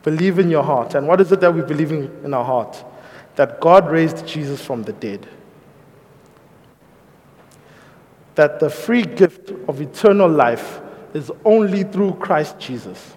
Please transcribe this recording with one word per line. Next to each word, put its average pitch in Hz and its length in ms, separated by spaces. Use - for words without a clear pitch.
Believe 170 340
in 175 100
your 151 140
heart. 135 320
And 143 140
what 185 120
is 185 120
it 185 80
that 175 120
we 165 100
believe 151 280
in, 143 200
in 139 80
our 123 120
heart? 123 380
That - 260
God 170 300
raised 160 360
Jesus 143 380
from 117 200
the 110 80
dead. 101 340
That 147 240
the 147 100
free 233 320
gift - 480
of 143 120
eternal 196 500
life 120 500
is 151 180
only 208 380
through 190 320
Christ 151 440
Jesus. - 580